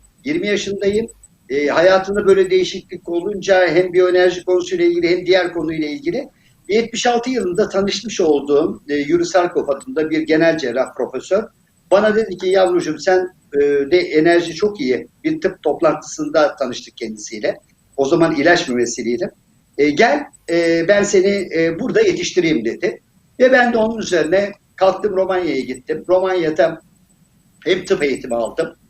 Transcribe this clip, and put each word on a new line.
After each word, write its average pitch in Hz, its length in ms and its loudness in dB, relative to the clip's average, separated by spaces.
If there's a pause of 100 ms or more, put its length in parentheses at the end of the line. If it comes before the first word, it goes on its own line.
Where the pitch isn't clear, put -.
(240)
Yirmi 175 220 -2
yaşındayım. 202 600 -2 (420)
Ee, 143 180 -2
hayatımda 190 600 2
böyle 190 240 4
değişiklik 185 580 -2
olunca 185 600 0
hem 180 240 2
biyoenerji 180 520 4
konusuyla 180 400 0
ilgili 170 240 2
hem 180 180 0
diğer 175 260 2
konuyla 156 360 -6
ilgili. 175 400 -6 (400)
Yetmiş 226 380 0
altı 240 240 0
yılında 196 380 -2
tanışmış 202 520 -4
olduğum, 147 680 0
e, 147 60 -4
Yuri 156 320 -2
Sarkov 175 420 0
adında 139 420 -4
bir 156 100 -2
genel 160 380 2
cerrah 123 380 -4
profesör. 190 480 -4 (460)
Bana 208 260 2
dedi 196 200 -2
ki, 185 100 -6
"Yavrucuğum 180 520 2
sen, 185 300 0 (260)
e, 143 60 2
de 143 380 2
enerji 165 560 2
çok 208 260 -2
iyi. 127 280 -2 (160)
Bir 156 160 -2
tıp - 220 -4
toplantısında 151 920 0
tanıştık 123 400 -8
kendisiyle. 107 600 -8 (400)
O 139 80 0
zaman 160 300 2
ilaç 156 340 2
mümessiliydim. 120 640 -4 (480)
E, 147 120 4
gel, 226 320 2 (280)
e, 165 380 0
ben 202 140 4
seni, 196 540 2
e, 165 220 0
burada 214 220 0
yetiştireyim," 165 640 0
dedi. 113 360 -4 (400)
Ve 254 120 6
ben 240 200 4
de 233 60 0
onun 220 200 0
üzerine 180 540 0 (240)
kalktım 190 400 0
Romanya'ya 180 440 -2
gittim. 127 480 -8
Romanya'da 175 720 0 (840)
hem 151 200 0
tıp 170 180 -2
eğitimi 127 320 -4
aldım, 117 400 -4 (160)